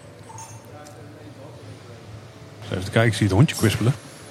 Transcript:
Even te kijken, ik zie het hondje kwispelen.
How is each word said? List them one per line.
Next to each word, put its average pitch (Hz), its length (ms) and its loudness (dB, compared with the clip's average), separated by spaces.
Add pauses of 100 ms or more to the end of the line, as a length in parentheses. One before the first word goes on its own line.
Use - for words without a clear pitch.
(2750)
Even 92 120 -2
te - 80 -8
kijken, 117 200 6
ik 98 60 0
zie 107 100 4
het 92 80 4
hondje 139 200 6
kwispelen. 113 380 4 (380)